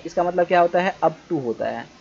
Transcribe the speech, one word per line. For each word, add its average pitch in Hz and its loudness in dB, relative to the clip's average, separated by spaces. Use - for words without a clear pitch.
इसका 170 -2
मतलब 175 0
क्या 175 4
होता 175 2
है, 185 -2
up 160 0
to 147 -2
होता 110 -4
है, 117 -8